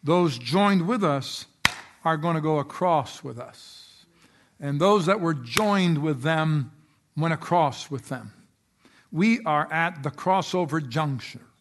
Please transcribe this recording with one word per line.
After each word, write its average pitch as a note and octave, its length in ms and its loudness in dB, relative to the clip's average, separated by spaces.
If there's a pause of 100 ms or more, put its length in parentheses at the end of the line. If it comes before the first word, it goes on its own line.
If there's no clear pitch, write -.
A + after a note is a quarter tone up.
those D#3+ 360 2
joined F3 480 2
with G#3+ 180 0
us C#3 420 -4 (580)
are D#3+ 120 2
gonna D#3+ 240 0
go D#3 180 2
across D3 640 -2
with B2 160 -12
us. - 680 -20 (540)
And C#3+ 220 -4
those F#3+ 260 4
that G3 140 2
were E3 140 0
joined E3+ 640 2
with C#3+ 240 -2
them D#3 500 0 (440)
went D#3+ 180 0
across D3+ 560 0
with C3 180 -10
them. A#2 240 -10 (800)
We A3+ 320 2
are D3+ 280 0
at E3 300 -2
the C#3 80 -4
crossover F3 760 -2
juncture. C3+ 600 -6 (140)